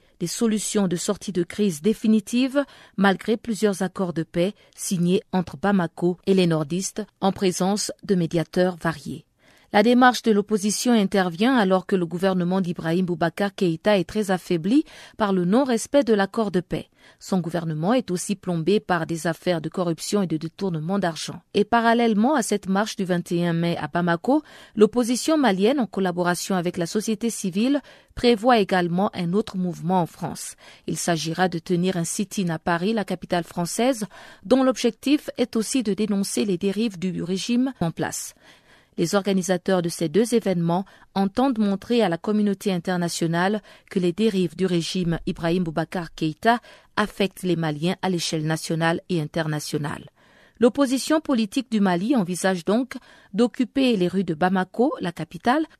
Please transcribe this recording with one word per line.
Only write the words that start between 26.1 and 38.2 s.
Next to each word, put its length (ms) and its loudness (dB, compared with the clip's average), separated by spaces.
avec 240 -2
la 80 -2
société 460 -2
civile, 500 0
prévoit 460 4
également 560 0
un 180 -2
autre 240 -2
mouvement 440 0
en 40 0
France. 500 -10
Il 120 -6
s'agira 520 -2
de 80 -6
tenir 400 -2
un 60 -2
sit-in 460 -4
à 100 -4
Paris, 340 -2
la 120 -2
capitale 380 -4
française, 640 -2
dont 200 4
l'objectif 760 0
est 160 -2
aussi 260 0
de 140 0
dénoncer 500 -2
les 140 -2
dérives 400 -2
du 240 -4
régime 560 -2
en 100 0
place. 460 -8